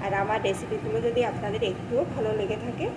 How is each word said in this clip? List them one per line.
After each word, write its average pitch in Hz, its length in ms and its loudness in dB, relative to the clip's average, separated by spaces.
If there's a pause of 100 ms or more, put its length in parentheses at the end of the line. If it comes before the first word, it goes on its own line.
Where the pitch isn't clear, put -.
আর 196 80 0 (100)
আমার 214 240 2
রেসিপিগুলো 214 600 0
যদি 233 140 2 (100)
আপনাদের 214 320 -2 (100)
একটুও 240 300 0 (120)
ভালো 220 160 0 (100)
লেগে 208 240 0
থাকে 240 200 -4 (120)